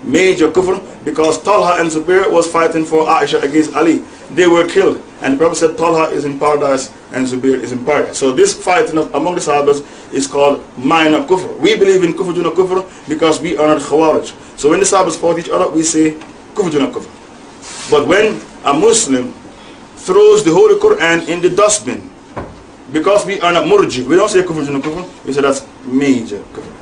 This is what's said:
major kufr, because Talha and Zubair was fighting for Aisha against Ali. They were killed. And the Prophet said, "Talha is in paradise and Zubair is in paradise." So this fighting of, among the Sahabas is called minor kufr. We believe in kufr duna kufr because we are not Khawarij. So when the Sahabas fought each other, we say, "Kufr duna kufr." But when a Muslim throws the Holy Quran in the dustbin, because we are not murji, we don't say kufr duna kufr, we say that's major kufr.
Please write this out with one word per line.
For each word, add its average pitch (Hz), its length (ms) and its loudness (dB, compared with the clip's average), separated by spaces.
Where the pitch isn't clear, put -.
major 160 460 2
kufr, 185 280 0
because 156 360 -2
Talha 180 380 2
and 165 100 0
Zubair 175 400 0
was 165 160 2
fighting 160 380 0
for 156 220 0
Aisha 147 360 0
against 151 320 0
Ali. 151 300 0
They 175 160 2
were 170 200 4
killed. 170 340 0
And 135 140 -2
the 139 40 -4
Prophet 165 180 2
said, 160 220 0
"Talha 160 320 0
is 147 140 -4
in 139 140 -6
paradise 139 520 0
and 127 140 -2
Zubair 127 340 0
is 123 120 -8
in 120 120 -8
paradise." 139 340 -2
So 131 140 0
this 190 220 2
fighting 156 440 0
of, 143 160 -4
among 170 200 -2
the 175 60 -4
Sahabas 143 420 0
is 135 140 -4
called 143 380 0
minor 156 480 2
kufr. 139 340 -2
We 196 180 2
believe 190 260 2
in 170 120 -2
kufr 180 200 -6
duna 165 180 -2
kufr 185 340 -2
because 151 320 0
we 170 160 -6
are 151 120 2
not 147 140 2
Khawarij. 147 760 -2
So 147 120 2
when 190 100 2
the 196 60 2
Sahabas 185 300 0
fought 165 220 -2
each 170 100 -10
other, 180 200 0
we 160 140 0
say, 156 300 0
"Kufr 185 160 -2
duna 147 200 0
kufr." - 1000 -16
But 147 180 2
when 196 320 2
a 139 100 0
Muslim 143 580 0
throws 208 480 4
the 160 80 2
Holy 202 280 6
Quran 165 480 2
in 175 120 -4
the 175 100 2
dustbin, 190 600 -2
because 175 340 0
we 190 160 -6
are 170 120 0
not 165 120 0
murji, 156 400 2
we 147 120 2
don't 190 140 2
say 185 120 2
kufr 151 240 -4
duna 139 160 -4
kufr, 160 240 -8
we 131 80 -6
say 143 100 0
that's 135 220 -2
major 123 540 -2
kufr. - 300 -16